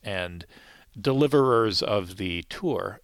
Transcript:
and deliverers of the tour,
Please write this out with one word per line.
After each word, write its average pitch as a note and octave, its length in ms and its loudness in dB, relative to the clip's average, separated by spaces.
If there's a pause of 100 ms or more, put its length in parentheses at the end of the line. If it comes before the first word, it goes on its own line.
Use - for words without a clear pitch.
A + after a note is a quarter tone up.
and F2+ 400 -6 (560)
deliverers C3 800 4
of F#2 360 -2
the F2 260 -4
tour, G2+ 600 -6